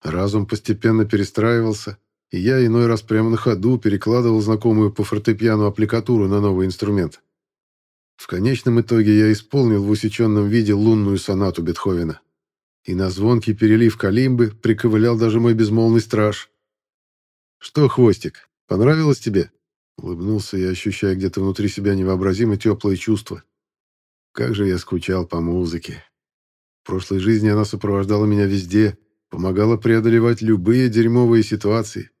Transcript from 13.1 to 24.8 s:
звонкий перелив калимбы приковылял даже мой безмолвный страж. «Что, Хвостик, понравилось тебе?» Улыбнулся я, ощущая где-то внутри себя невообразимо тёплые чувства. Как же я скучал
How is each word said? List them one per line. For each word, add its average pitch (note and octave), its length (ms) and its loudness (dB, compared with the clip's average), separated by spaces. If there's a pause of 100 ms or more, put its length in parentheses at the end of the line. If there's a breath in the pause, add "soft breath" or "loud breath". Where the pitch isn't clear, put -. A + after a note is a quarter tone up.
звонкий G#2+ 460 0
перелив A2+ 420 4
калимбы A#2+ 540 0
приковылял A2+ 680 0
даже A2+ 220 0
мой A#2 160 2
безмолвный A2+ 460 2
страж. G#2+ 500 -2 (1040)
«Что, - 300 0
Хвостик, - 600 2 (200)
понравилось C#3+ 520 2
тебе?» G2+ 320 -2 (460)
Улыбнулся G2 580 -6
я, F#2 140 -2
ощущая F#2+ 460 -4
где-то F#2+ 260 -4
внутри G2 260 -2
себя G2+ 280 -2
невообразимо F#2+ 600 0
тёплые G#2 380 -2
чувства. G2+ 480 -6 (880)
Как A#2+ 200 -4
же G2+ 140 0
я F2+ 100 0
скучал F2+ 480 -4